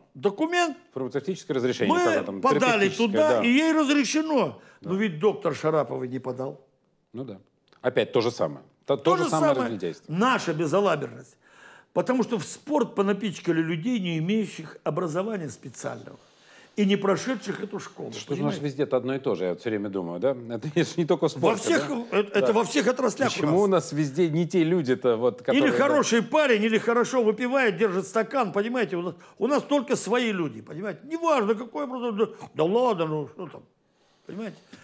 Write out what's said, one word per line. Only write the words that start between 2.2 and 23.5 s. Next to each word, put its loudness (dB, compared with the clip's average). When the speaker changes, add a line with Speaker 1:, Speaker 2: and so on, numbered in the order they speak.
Speaker 2:
там -6
Speaker 1:
подали 4
Speaker 2:
терапевтическое, 0
Speaker 1:
туда, 4
Speaker 2:
да. 0
Speaker 1:
и 4
ей 4
разрешено. 2
Speaker 2:
Да. -8
Speaker 1:
Но 0
ведь -2
доктор 0
Шараповой 0
не -6
подал. -6
Speaker 2:
Ну -10
да. -14
Опять 0
то 4
же 2
самое. -4
То, 0
Speaker 1:
То -10
Speaker 2:
то 4
же 0
Speaker 1:
же -2
Speaker 2:
самое 4
Speaker 1:
самое. 0
Speaker 2:
разгильдяйство. -6
Speaker 1:
Наша 0
безалаберность. -2
Потому 2
что 0
в -4
спорт -2
понапичкали 0
людей, -2
не -4
имеющих -4
образования -4
специального. -12
И 2
не 4
прошедших -2
эту -10
школу, -12
Speaker 2:
Что -8
же -6
у -2
нас 0
Speaker 1:
понимаете? -6
Speaker 2:
везде-то -2
одно -2
и -4
то -2
же, -4
я 0
вот -6
всё -6
время -4
думаю, -4
да? 2
<laughs> -14
Это, -8
это 2
же -12
не 0
только 0
в -4
Speaker 1:
Во 4
Speaker 2:
спорте, -4
Speaker 1:
всех, 2
Speaker 2:
да? -2
Speaker 1:
это, 0
это 4
Speaker 2:
Да. 4
Speaker 1:
во 4
всех 0
отраслях 0
у -2
Speaker 2:
Почему 0